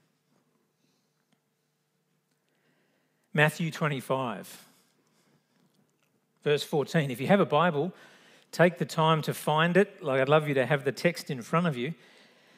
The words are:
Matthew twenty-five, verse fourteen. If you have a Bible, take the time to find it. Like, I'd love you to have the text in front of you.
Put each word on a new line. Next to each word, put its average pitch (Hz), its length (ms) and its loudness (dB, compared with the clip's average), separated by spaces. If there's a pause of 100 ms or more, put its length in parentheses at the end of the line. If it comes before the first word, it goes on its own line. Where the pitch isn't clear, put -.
(3250)
Matthew 151 380 0
twenty-five, 131 960 -6 (1800)
verse 147 200 0
fourteen. 143 480 -2
If 120 100 -6
you 131 60 -4
have 202 140 4
a 156 60 4
Bible, 151 460 0 (600)
take 175 260 2
the 165 80 -4
time 160 360 2
to 147 100 -4
find 165 460 0
it. 202 240 0
Like, 135 180 0
I'd 135 80 2
love 151 180 4
you 147 80 -2
to 127 120 2
have 139 180 -2
the 139 80 -2
text - 380 -4
in 127 120 -6
front 170 240 0
of 139 100 0
you. 135 180 -6 (640)